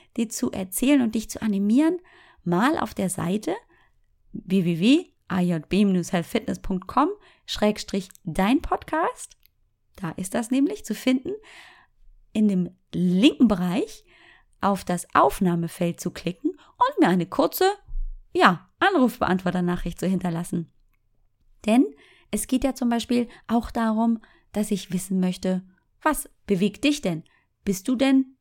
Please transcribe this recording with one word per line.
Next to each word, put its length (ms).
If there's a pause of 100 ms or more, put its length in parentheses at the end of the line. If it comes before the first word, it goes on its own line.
(160)
dir 120
zu 220
erzählen 520
und 120
dich 140
zu 140
animieren, 560 (440)
mal 360
auf 160
der 160
Seite 440 (760)
w 320
w 160
w 240 (240)
a 120
j 280
b 160
minus 280
health 140
fitness 340
punkt 260
com 240 (340)
schrägstrich 640 (160)
dein 380
podcast, 720 (600)
da 160
ist 220
das 160
nämlich 340
zu 100
finden, 380 (1000)
in 160
dem 220 (240)
linken 540
Bereich 560 (560)
auf 240
das 300
Aufnahmefeld 840
zu 120
klicken 400
und 480
mir 80
eine 180
kurze, 440 (640)
ja, 460
Anrufbeantworternachricht 1200
zu 80
hinterlassen. 680 (960)
Denn 180 (460)
es 160
geht 160
ja 120
zum 140
Beispiel 400 (200)
auch 220
darum, 500 (320)
dass 180
ich 220
wissen 280
möchte, 420 (400)
was 280 (160)
bewegt 380
dich 180
denn? 220 (400)
Bist 240
du 80
denn 440